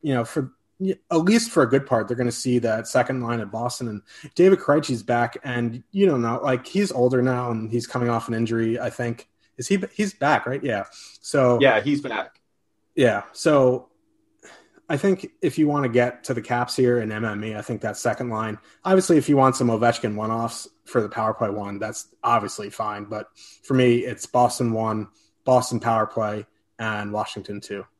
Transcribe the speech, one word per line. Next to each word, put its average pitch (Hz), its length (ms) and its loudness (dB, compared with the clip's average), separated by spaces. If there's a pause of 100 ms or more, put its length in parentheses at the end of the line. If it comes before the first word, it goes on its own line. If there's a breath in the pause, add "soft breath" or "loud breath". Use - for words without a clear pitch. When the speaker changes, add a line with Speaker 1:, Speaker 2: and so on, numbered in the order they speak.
Speaker 1:
you 147 120 -2
know, 117 120 0
for, 135 260 -6 (580)
at 175 60 0
least 208 360 2
for 156 120 4
a 117 60 2
good - 160 2
part, 110 240 0
they're 120 80 -4
gonna 120 120 0
see 123 300 0
that 113 300 -2
second 127 320 0
line 117 180 -4
of 101 120 -8
Boston, 120 360 -6
and 104 140 -8 (340 loud breath)
David 190 240 6
Krejci's 147 420 0
back, 120 440 0
and 120 360 -4 (100)
you 196 140 4
don't 139 160 4
know, 117 220 -2
like, 131 240 -2
he's 196 240 0
older 127 300 2
now, 123 300 0
and 110 200 -6
he's 117 160 -4
coming 120 220 -2
off 113 180 -2
an 117 60 -4
injury, 113 440 0
I 123 120 -6
think. 120 400 -8 (280)
Is - 120 -10
he, 196 120 2 (120)
he's 208 200 -4
back, 139 320 0
right? 131 160 -6
Yeah. 107 240 -4 (360 loud breath)
So 127 400 2
Speaker 2:
Yeah, 123 180 6
he's 143 220 -2
back. 113 400 -8 (540)
Speaker 1:
Yeah. 110 360 2
So 131 560 2 (1040 soft breath)
I 147 80 -2
think 190 320 0 (120)
if 131 160 -2
you 151 120 4
wanna 147 180 0
get 120 380 0
to 131 80 -4
the 117 80 -4
Caps 120 340 -2
here 120 240 4
in 110 140 -4
M 110 100 -4
M 107 220 -4
E, 110 100 -6
I 104 60 -8
think 107 200 -8
that 110 140 -6
second 120 340 -4
line, 110 280 -6 (260 soft breath)
obviously, 185 340 4
if 143 120 2
you 143 80 6
want 131 180 6
some 120 140 2
Ovechkin 113 460 0
one-offs 110 520 -6 (160)
for - 160 -2
the 104 80 -2
power 110 260 -2
play 110 160 -2
one, 101 300 -8
that's 107 280 -10 (140)
obviously 107 480 0
fine. 104 360 -8
But 107 240 -10 (340 loud breath)
for 135 120 -2
me, 123 240 4
it's - 260 -8
Boston 120 480 2
one, 110 340 -2 (380)
Boston 127 340 2
power 113 260 2
play, 104 420 -6 (320)
and 104 340 -6
Washington 101 480 -8
two. 101 240 -12 (140)